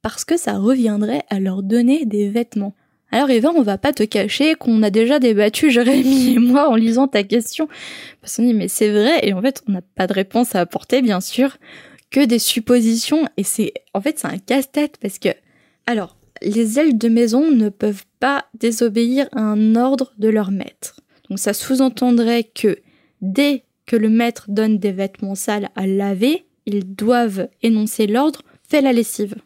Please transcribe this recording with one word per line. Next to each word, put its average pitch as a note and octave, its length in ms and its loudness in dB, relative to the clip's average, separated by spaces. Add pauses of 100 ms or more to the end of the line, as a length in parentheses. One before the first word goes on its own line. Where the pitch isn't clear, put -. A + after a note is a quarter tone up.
Parce - 220 -10
que E4 120 0
ça G#3 220 -4
reviendrait A3 720 0
à G3 100 -2
leur F#3+ 240 -4
donner A#3+ 400 2
des G#3 240 -2
vêtements. G3+ 480 -4 (380)
Alors C4+ 140 2
Eva, B3 260 4
on D#4+ 60 4
va G3+ 160 0
pas C#4+ 160 -2
te G#3+ 120 0
cacher G#3+ 500 0
qu'on A3 280 0
a G#3+ 60 2
déjà A#3 300 2
débattu, G#3+ 520 2
<laughs> - 0 -
Jérémy B3+ 640 4
et A#3+ 40 4
moi, C4 320 4
en A3+ 60 2
lisant A3+ 320 2
ta G#3 160 0
question. A#3+ 440 -2 (540)
Parce - 140 -12
qu'on A3+ 80 0
dit, B3 100 2
mais G3+ 140 -2
c'est G#3 220 0
vrai, A3+ 380 2
et G3 60 0
en F3+ 80 -4
fait, C4+ 260 -2
on G3+ 40 -2
n'a F3+ 100 -4
pas - 240 -6
de F#3+ 80 -4
réponse F#3+ 400 -2
à F#3 60 2
apporter, A#3+ 420 -2
bien G3+ 180 0
sûr, - 380 -2 (520)
que - 140 2
des A#3 140 2
suppositions, A#3 880 0 (100)
et G3+ 60 -4
c'est, - 320 -4 (180)
en G3 80 -4
fait, D4+ 180 -4
c'est - 100 -6
un E3 100 -6
casse-tête, C#4 640 -2
parce G3+ 160 -8
que, G3 100 -2 (580)
alors, A3 300 -6 (240)
les A3 380 -2
elfes D4+ 180 2
de A3+ 140 0
maison A#3+ 400 2
ne A3 180 4
peuvent G3+ 360 -4 (140)
pas C#4 280 -2 (120)
désobéir A#3 760 0
à C4 80 -6
un G#3+ 360 2
ordre B3+ 420 0
de G#3+ 120 0
leur G#3 200 0
maître. - 500 -10 (280)
Donc G3 100 -8
ça G#3 140 -2
sous-entendrait A#3+ 920 0
que, - 340 -2 (420)
dès C4 440 0 (220)
que A#3 100 -2
le A3 120 2
maître A#3 400 0
donne G#3+ 300 0
des G3+ 140 -2
vêtements G3 420 -6
sales G#3 420 -6
à F#3+ 100 -4
laver, G3+ 600 -2 (200)
ils G3 280 -4
doivent G#3+ 540 -2 (140)
énoncer G#3+ 440 0
l'ordre, C4+ 340 0 (280)
fais D4+ 120 2
la C4+ 120 2
lessive. G#3+ 420 -2 (100)